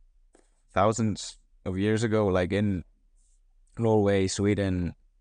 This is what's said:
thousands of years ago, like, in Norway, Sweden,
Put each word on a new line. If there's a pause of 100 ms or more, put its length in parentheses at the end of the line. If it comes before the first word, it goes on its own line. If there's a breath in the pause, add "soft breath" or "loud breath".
(720)
thousands (260)
of
years
ago,
like,
in (920)
Norway,
Sweden, (260)